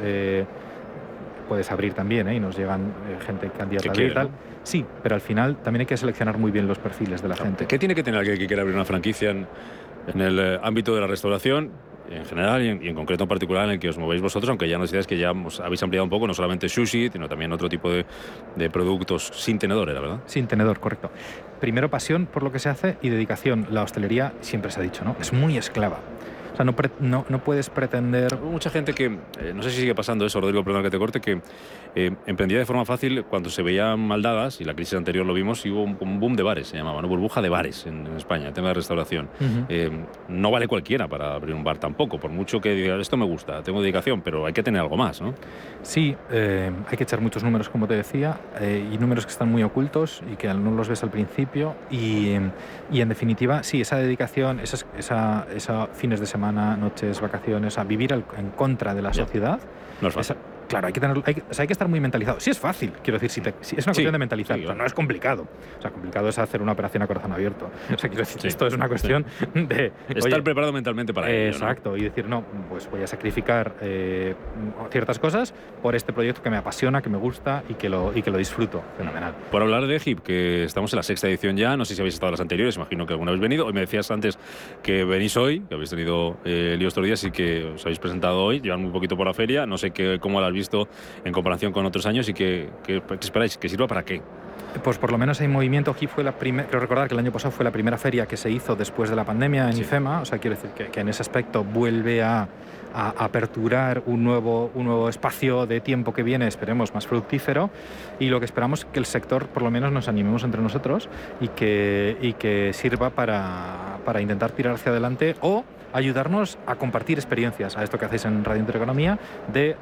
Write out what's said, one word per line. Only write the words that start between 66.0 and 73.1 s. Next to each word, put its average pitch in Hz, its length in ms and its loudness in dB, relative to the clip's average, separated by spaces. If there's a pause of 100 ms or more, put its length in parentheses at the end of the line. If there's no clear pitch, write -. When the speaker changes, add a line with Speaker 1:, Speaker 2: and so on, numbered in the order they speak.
Speaker 1:
es 110 100 -2
hacer 110 240 0
una 107 100 2
operación 101 300 -2
a 101 40 0
corazón 95 260 -2
abierto. 98 340 -2 (280)
O 110 40 -2
sea, - 120 -2
quiero 98 140 -6
decir, - 160 -8
Speaker 2:
Sí. - 80 -2
Speaker 1:
esto 151 180 2
es 120 80 2
una 123 140 2
cuestión 131 360 2 (140)
Speaker 2:
Sí. - 160 0
Speaker 1:
<laughs> 160 140 2
de, 131 240 2 (160)
Speaker 2:
Estar 127 240 2
Speaker 1:
oye, 151 100 4
Speaker 2:
preparado 147 300 2
mentalmente 120 420 -2
para 87 160 2
ello, 110 200 4
¿no? - 0 -
Speaker 1:
exacto, 107 460 -2
y 104 80 0
decir, 104 240 -2
"No, 117 160 -2 (240)
pues 90 220 -10
voy 98 120 -4
a 95 40 -4
sacrificar, 113 760 0